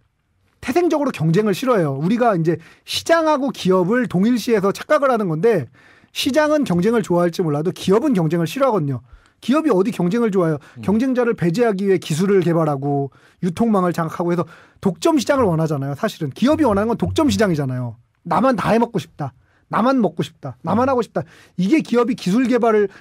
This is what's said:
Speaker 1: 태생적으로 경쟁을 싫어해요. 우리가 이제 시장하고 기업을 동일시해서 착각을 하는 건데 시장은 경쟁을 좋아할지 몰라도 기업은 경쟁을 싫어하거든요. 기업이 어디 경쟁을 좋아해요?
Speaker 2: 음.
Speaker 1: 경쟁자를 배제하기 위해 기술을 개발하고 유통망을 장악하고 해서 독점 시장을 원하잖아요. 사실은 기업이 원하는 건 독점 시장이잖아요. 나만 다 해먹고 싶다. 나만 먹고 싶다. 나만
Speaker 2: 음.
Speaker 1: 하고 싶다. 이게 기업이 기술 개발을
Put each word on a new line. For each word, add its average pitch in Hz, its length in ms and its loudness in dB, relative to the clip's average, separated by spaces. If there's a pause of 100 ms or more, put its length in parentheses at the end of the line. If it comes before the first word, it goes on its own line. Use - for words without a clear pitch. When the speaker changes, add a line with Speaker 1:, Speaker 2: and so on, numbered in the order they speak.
(600)
Speaker 1:
태생적으로 302 500 0
경쟁을 180 420 0
싫어해요. 175 400 0
우리가 208 420 0
이제 165 220 0 (260)
시장하고 311 680 0
기업을 185 560 0
동일시해서 202 680 0
착각을 285 360 0
하는 214 200 0
건데 160 380 0 (440)
시장은 302 540 0
경쟁을 202 360 0
좋아할지 175 400 0
몰라도 156 300 -2
기업은 233 420 0
경쟁을 170 320 0
싫어하거든요. 165 540 -2 (420)
기업이 302 300 0
어디 196 200 2
경쟁을 202 400 -2
좋아해요? 165 260 0 (200)
Speaker 2:
음. 120 40 -16
Speaker 1:
경쟁자를 233 520 0
배제하기 202 540 0
위해 190 100 4
기술을 190 440 0
개발하고 143 680 0 (300)
유통망을 185 520 0
장악하고 170 400 -4
해서 175 120 -2 (360)
독점 311 360 0
시장을 262 280 2
원하잖아요. 151 500 -2
사실은 165 340 -6
기업이 302 360 2
원하는 214 240 2
건 226 80 -2
독점 294 320 0
시장이잖아요. 143 680 -2 (280)
나만 208 340 0
다 160 140 -2
해먹고 233 280 0
싶다. - 340 -10 (360)
나만 240 320 2
먹고 180 220 0
싶다. - 380 -14
나만 214 260 0
Speaker 2:
음. - 20 0
Speaker 1:
하고 254 120 0
싶다. - 220 -4 (320)
이게 202 240 2
기업이 240 360 0
기술 226 320 0
개발을 214 420 2 (120)